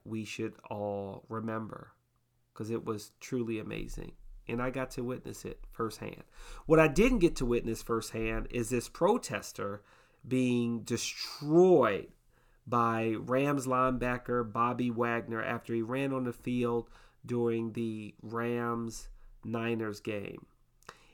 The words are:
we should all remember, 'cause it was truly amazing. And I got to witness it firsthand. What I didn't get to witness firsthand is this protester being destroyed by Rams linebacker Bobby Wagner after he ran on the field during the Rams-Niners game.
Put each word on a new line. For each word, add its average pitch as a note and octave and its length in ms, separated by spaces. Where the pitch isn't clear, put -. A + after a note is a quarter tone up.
we A2 180
should G#2 320
all G2+ 580
remember, A2 640
'cause G#2+ 160
it A2+ 160
was G#2+ 340
truly A#2 400
amazing. - 560
And A#2 140
I B2+ 80
got C3 220
to B2+ 120
witness B2 400
it - 300
firsthand. - 500
What D#3+ 140
I D#3 80
didn't G#3+ 320
get E3+ 160
to C3 100
witness A#2 380
firsthand A2+ 640
is A2+ 200
this A#2+ 180
protester G#2 960
being A#2+ 580
destroyed C#3+ 1300
by A2+ 460
Rams C3+ 540
linebacker B2 840
Bobby A#2+ 380
Wagner A#2 500
after A#2 360
he A2+ 80
ran C3+ 280
on C3 120
the A#2+ 100
field A#2+ 560
during A#2 500
the A2 500
Rams-Niners A#2 1800
game. - 480